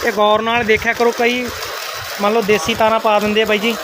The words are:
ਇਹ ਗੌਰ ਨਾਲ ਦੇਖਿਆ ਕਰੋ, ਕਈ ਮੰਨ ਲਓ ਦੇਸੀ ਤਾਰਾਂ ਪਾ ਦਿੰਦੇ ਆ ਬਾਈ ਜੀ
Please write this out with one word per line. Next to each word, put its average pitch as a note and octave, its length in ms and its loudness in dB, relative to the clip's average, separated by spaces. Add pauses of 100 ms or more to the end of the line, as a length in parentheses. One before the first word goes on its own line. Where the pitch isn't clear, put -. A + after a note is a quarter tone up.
ਇਹ A#3+ 80 0
ਗੌਰ G#3+ 300 2
ਨਾਲ A#3 220 0
ਦੇਖਿਆ A3 280 0
ਕਰੋ, A#3 260 0
ਕਈ B3 280 0 (760)
ਮੰਨ G3+ 120 2
ਲਓ A#3 100 2
ਦੇਸੀ G#3 320 0
ਤਾਰਾਂ A3 260 2
ਪਾ G#3+ 180 2
ਦਿੰਦੇ G#3 240 2
ਆ G#3+ 40 0
ਬਾਈ G#3 120 0
ਜੀ A3+ 260 0